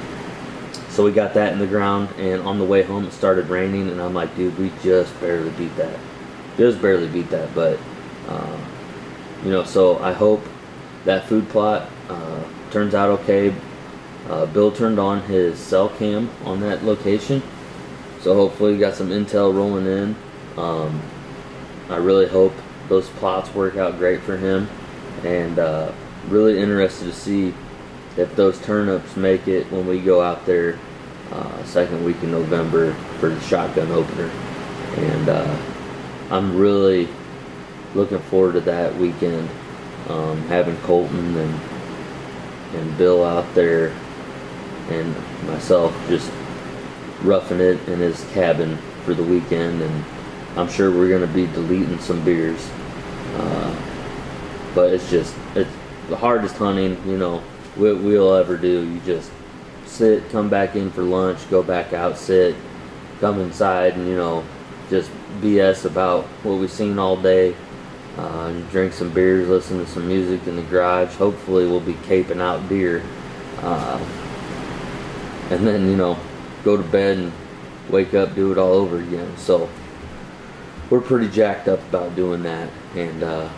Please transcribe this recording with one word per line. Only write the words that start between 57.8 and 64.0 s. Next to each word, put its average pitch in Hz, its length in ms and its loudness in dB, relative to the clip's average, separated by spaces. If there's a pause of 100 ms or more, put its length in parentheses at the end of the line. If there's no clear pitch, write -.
we'll 98 420 6
ever 90 220 4
do. 87 280 2
You 85 200 -6
just 85 260 -2 (560)
sit, 110 440 4
come 107 180 0
back 98 280 2
in 98 140 0
for 90 120 -4
lunch, 92 360 2 (120)
go 92 120 6
back 87 300 -2
out, 87 260 0
sit, 90 360 4 (640)
come 101 200 2
inside, 90 540 2
and, 90 140 -2